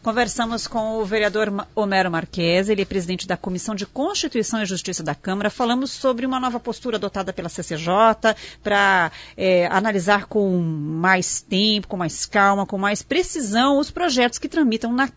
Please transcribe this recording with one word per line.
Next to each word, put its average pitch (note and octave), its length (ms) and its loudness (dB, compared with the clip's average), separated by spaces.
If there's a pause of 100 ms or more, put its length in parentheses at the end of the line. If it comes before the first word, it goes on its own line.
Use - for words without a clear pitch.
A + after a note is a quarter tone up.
Conversamos A3+ 640 -2
com A3 320 -4
o G#3+ 60 -2
vereador G#3+ 440 0
Ma-, G3+ 260 -6
Homero F#3+ 360 2
Marques, F3 580 0
ele G3+ 140 2
é - 20 0
presidente F#3 420 -4
da F3+ 80 0
Comissão F3+ 380 -6
de G3 140 -6
Constituição C4 720 -2
e G3+ 40 0
Justiça F3+ 360 -6
da D#3 140 -4
Câmara. G3+ 340 -2
Falamos B3 400 0
sobre B3+ 380 0
uma C4 120 -2
nova B3 200 -2
postura A3+ 380 -6
adotada F#3+ 360 -4
pela E3+ 160 -6
C - 140 -10
C D#3+ 140 -6
J G#3+ 580 4 (280)
pra, G3 480 4 (260)
é, F3+ 300 4
analisar G3+ 580 2
com G3 340 0
mais E3 840 0
tempo, G#3 460 0
com G3 100 -6
mais E3 280 -6
calma, G3+ 400 2
com G3 120 -6
mais G3+ 260 -2
precisão C#4 760 0
os D4+ 120 -2
projetos B3+ 480 0
que D4+ 100 -8
tramitam A#3 420 0
na C4 260 0